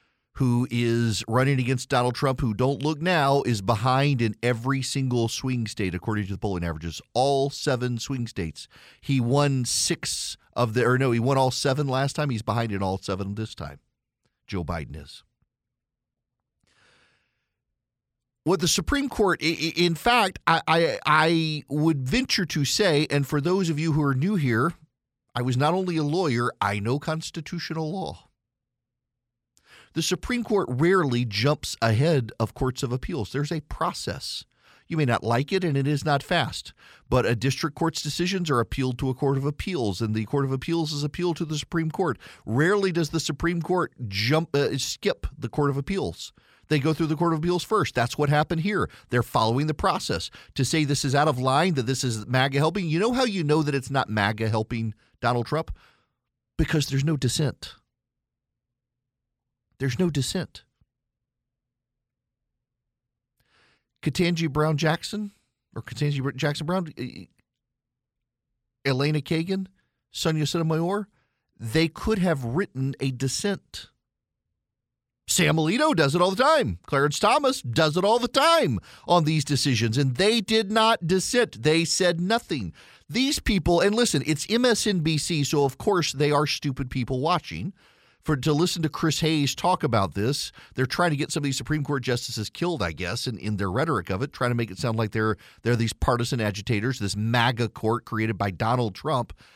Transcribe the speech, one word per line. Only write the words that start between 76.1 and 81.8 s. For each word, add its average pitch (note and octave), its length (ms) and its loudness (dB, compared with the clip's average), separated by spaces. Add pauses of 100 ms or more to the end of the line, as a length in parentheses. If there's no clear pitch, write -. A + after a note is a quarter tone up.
it E3+ 80 2
all F#3 80 4
the G3 120 2
time. C4 440 4
Clarence D3 320 0
Thomas C4 420 2
does D3+ 360 2
it F3+ 80 2
all A3 140 4
the A#3+ 100 -2
time C#4 500 4 (300)
on F3 160 6
these D#3 200 2
decisions, A#2 540 2
and C3+ 160 2
they G#3+ 260 2
did A3 300 0
not A3 360 2
dissent. F#3 560 0
They D#3+ 220 4